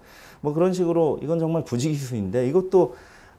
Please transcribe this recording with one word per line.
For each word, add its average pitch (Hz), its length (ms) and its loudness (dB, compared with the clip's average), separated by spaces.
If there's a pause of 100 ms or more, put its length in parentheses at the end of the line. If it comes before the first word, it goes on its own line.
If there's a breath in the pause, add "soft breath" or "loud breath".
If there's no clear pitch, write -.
(400 loud breath)
뭐 147 140 -4
그런 180 180 2
식으로 165 480 0
이건 165 200 -2
정말 160 240 0
부지기수인데 123 880 -2
이것도 185 440 2 (440 loud breath)